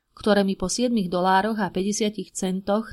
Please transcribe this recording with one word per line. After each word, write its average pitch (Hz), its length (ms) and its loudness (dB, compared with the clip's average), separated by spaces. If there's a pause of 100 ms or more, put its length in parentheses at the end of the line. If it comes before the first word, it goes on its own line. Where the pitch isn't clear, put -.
(140)
ktoré 202 320 2
mi 190 140 -2
po 180 100 -2
siedmich 233 400 0
dolároch 190 480 2
a 190 160 -2
päťdesiatich 202 640 -2
centoch 202 560 -2